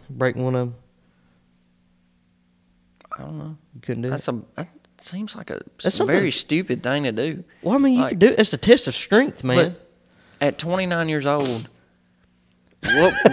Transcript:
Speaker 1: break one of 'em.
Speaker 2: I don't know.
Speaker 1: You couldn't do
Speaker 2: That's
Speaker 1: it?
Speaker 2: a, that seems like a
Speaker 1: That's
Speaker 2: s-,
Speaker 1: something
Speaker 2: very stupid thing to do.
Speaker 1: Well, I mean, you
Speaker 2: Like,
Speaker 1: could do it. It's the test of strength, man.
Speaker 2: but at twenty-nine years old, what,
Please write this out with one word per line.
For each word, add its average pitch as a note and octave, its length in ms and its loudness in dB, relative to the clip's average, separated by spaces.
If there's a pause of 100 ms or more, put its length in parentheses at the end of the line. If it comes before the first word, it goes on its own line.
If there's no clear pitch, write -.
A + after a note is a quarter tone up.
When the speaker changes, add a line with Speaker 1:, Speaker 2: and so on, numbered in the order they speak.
Speaker 1:
break B2+ 260 -2
one B2+ 200 -2
of B2 140 0
'em. A#2+ 60 -12 (2500)
Speaker 2:
I - 40 -16
don't D#3 160 -12
know. D3+ 200 -12 (160)
Speaker 1:
You A#2+ 80 -20
couldn't A#2+ 220 -6
do B2+ 60 -4
Speaker 2:
That's C#3+ 180 -6
Speaker 1:
it? B2+ 80 -4
Speaker 2:
a, A2 60 -10 (140)
that E3+ 140 -12 (300)
seems G#3 360 -12
like - 140 -16
a - 120 -10 (160)
Speaker 1:
That's - 100 -14
Speaker 2:
s-, G3 80 0
Speaker 1:
something - 200 2
Speaker 2:
very F3+ 160 2
stupid D3 520 -2
thing C#3 200 -2
to B2+ 80 -2
do. D3 320 -4 (180)
Speaker 1:
Well, G#3 140 0
I - 20 4
mean, C#4 160 4
you B3 80 2
Speaker 2:
Like, - 80 0
Speaker 1:
could F#3 100 -4
do G3 80 8
it. C4+ 120 4
It's G#3+ 120 2
the C3+ 60 -6
test - 300 6
of C3 80 -4
strength, - 480 0
man. B2+ 120 0
Speaker 2:
but F3 340 0 (520)
at C#3+ 160 0
twenty-nine F3 500 -2
years D3+ 180 -2
old, C3+ 440 -2 (1120)
what, E3+ 300 4 (200)